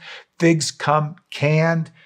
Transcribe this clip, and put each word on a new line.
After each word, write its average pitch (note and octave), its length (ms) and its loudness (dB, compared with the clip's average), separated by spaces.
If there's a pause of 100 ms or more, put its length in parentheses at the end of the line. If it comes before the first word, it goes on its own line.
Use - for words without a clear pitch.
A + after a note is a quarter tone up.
(400)
Figs E3 320 2
come D3+ 460 -2 (120)
canned, D#3+ 640 0 (140)